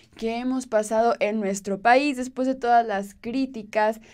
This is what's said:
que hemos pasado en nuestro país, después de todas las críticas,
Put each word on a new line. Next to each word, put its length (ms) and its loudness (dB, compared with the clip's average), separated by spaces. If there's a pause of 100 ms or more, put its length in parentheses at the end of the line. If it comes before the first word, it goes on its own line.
(180)
que 180 -4
hemos 320 -4
pasado 540 2
en 180 0
nuestro 400 -4
país, 380 4
después 280 -4
de 80 0
todas 320 2
las 300 -6
críticas, 840 -2 (120)